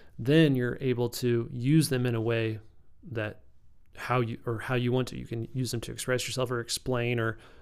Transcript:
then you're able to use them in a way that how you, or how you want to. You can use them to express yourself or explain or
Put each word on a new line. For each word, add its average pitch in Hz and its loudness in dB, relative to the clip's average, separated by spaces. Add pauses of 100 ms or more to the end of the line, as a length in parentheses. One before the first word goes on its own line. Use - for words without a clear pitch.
(180)
then 143 6
you're 123 0
able 123 2
to 120 0
use 135 4
them 123 0
in 120 2
a 113 0
way 113 0 (540)
that 107 -6 (560)
how 123 0
you, 117 -2 (100)
or 117 -2
how - -4
you 120 0
want 127 0
to. - -10
You 123 -10
can 117 -6
use 127 -4
them 117 -4
to - -8
express 123 -2
yourself 123 -4
or 123 -2
explain 120 -2
or 113 -2 (240)